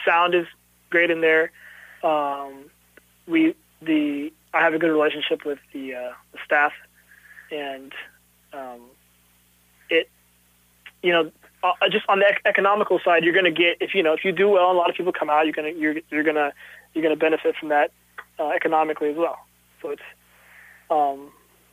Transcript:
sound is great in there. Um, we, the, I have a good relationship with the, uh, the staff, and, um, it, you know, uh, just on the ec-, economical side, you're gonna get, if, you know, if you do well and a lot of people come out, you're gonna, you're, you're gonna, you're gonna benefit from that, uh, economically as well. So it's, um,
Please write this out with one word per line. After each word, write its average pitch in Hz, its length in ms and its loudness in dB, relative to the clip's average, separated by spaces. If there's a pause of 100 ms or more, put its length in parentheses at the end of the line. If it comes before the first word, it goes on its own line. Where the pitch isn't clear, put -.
sound 175 300 2
is 170 120 2 (420)
great 170 220 2
in 165 100 -2
there. 160 300 2 (520)
Um, 143 680 -4 (560)
we, 165 280 2 (280)
the, 151 500 -2 (220)
I 160 80 0
have 165 100 2
a 160 60 0
good 160 120 2
relationship 151 540 0
with 143 140 -6 (140)
the, 135 220 -12
uh, 123 180 -12 (200)
the - 140 -20
staff, 147 260 2 (800)
and, 135 420 -12 (600)
um, 127 280 -14 (1120)
it, 165 180 0 (920)
you 175 100 0
know, 160 180 2 (320)
uh, 180 100 0 (180)
just 214 180 -2
on 196 120 4
the 202 60 6
ec-, 196 200 2
economical 196 580 2
side, 170 180 4
you're 165 120 2
gonna 180 160 4
get, 170 300 0
if, 175 140 -4
you 190 80 2
know, 156 120 2
if 160 100 -4
you 190 80 0
do 190 160 2
well 185 220 4
and 185 60 2
a - 20 2
lot 170 100 2
of 170 80 -6
people 175 160 -2
come 156 160 -4
out, 151 160 4
you're 151 80 -2
gonna, 156 180 -6
you're, 156 260 -2 (140)
you're 151 120 -2
gonna, 151 300 0 (420)
you're 156 80 -4
gonna 156 140 2
benefit 160 400 0
from 156 120 -10
that, 151 220 2 (480)
uh, 156 100 -2
economically 156 640 0
as 147 60 -6
well. 165 220 -4 (440)
So 156 80 -8
it's, 143 120 -10 (880)
um, 143 400 0 (420)